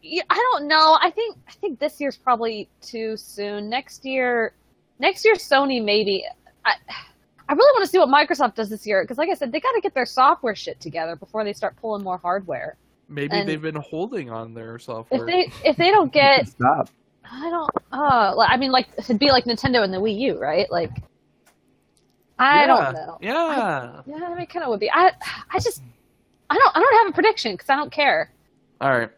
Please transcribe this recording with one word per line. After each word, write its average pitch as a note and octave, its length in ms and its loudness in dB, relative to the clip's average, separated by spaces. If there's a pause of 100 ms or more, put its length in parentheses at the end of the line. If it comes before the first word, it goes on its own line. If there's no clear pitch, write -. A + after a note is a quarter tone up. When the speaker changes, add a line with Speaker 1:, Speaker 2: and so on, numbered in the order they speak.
Speaker 1:
y-, E4 260 -6
I A4+ 240 0
don't D4 140 -4
know. D#4 340 6
I F4 100 2
think, A4 260 -6 (100)
I - 60 -20
think E4+ 260 -8
this D4 200 -4
year's C#4 180 -6
probably A3+ 520 -4 (120)
too A3 360 -8
soon. G#3 520 -10
Next - 360 -10
year, B3 480 -2 (460)
next F#4 260 -2
year, A4 100 6
Sony C4+ 480 0
maybe. G3+ 420 0 (400)
I, A#3 80 2 (760)
I D4 60 -2
really B4+ 220 6
wanna F#4+ 120 0
see F#4 120 2
what C#4+ 100 4
Microsoft C#4+ 460 2
does G#3+ 140 -6
this G#3+ 180 -12
year, F#3+ 180 0
'cause A#3+ 120 -10
like E4 120 -2
I F#4 40 -2
said, C4 180 -6
they D4+ 80 -4
gotta A#4 220 -2
get - 120 -6
their B3 120 -2
software C4 500 2
shit - 240 -12
together E3 360 -8
before G#3+ 280 -8
they G#3 100 -6
start - 280 -6
pulling G#3 220 -6
more F3+ 140 -6
hardware. F3 600 -6 (320)
Speaker 2:
Maybe D3 260 -4
Speaker 1:
And G3+ 120 0
Speaker 2:
they've D#3 140 -4
been D#3 140 -6
holding D#3+ 540 -8
on A2+ 240 -12
their A2+ 260 -16
software. B2 420 -6
Speaker 1:
if A#3 40 -8 (360)
they, - 80 4
if D4 80 0
they F4 140 4
don't F#4+ 220 4
get C#4 340 4
Speaker 3:
<laughs> - 0 -
Stop. - 420 0 (400)
Speaker 1:
I C4+ 200 -10
don't, E4 200 -4 (220)
uh, B3 460 2
li-, A3 120 4
I C4 80 4
mean, C4+ 140 -2
like, B3+ 160 0 (100)
it'd A3 220 -2
be C#4+ 120 4
like B3 140 4
Nintendo A#3+ 380 0
and F#3 100 -2
the F#3 40 -4
Wii G#3 220 -2
U, A#3+ 200 -2
right? D#3+ 320 0
Like, E3+ 200 -4 (1500)
I C#4+ 220 6
Speaker 2:
Yeah. C#4 60 6
Speaker 1:
don't F3 260 4
know. D#3+ 280 -12
Speaker 2:
Yeah. A3 140 -4
Speaker 1:
I, G3 760 -2
yeah, D#4 160 -10
I F4 40 -10
mean, F4 100 -10
it E4+ 100 -10
kinda D#4+ 200 -6
would G#3 100 -2
be. G#3+ 100 -2
I, F4 220 4 (420)
I - 60 0
just, F#4+ 220 -4 (680)
I D#4 60 0
don't, A4+ 220 4
I - 20 4
don't A#4 240 6
have G4 60 2
a D4 40 -8
prediction F#4+ 440 0
'cause - 120 -10
I C4+ 60 4
don't C#4+ 160 -4
care. A#3+ 400 0 (480)
Speaker 2:
All C3+ 120 0
right. A#2 260 0